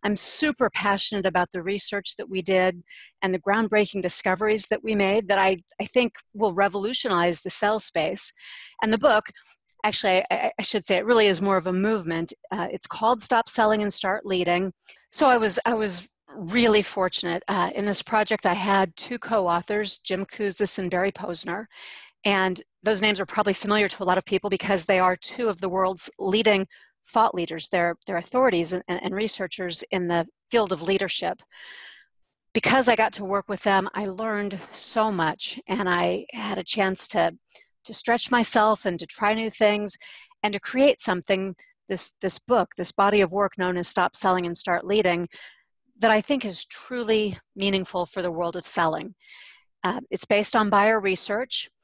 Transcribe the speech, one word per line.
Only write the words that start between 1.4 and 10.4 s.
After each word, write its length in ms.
the 120
research 540
that 140
we 100
did 440
and 140
the 60
groundbreaking 600
discoveries 680
that 160
we 100
made 340
that 100
I, 200
I 40
think 300
will 220
revolutionize 840
the 100
sales 340
space. 480
And 120
the 60
book, 320
actually, 460
I, 260